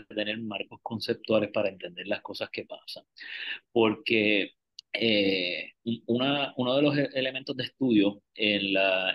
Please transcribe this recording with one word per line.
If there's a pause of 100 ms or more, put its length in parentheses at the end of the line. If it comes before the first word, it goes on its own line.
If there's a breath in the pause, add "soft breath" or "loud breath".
tener
marcos
conceptuales
para
entender
las
cosas
que
pasan. (680 loud breath)
Porque, (400)
eh, (120)
un-,
una,
uno
de
los
e-,
elementos
de
estudio (120)
en
la,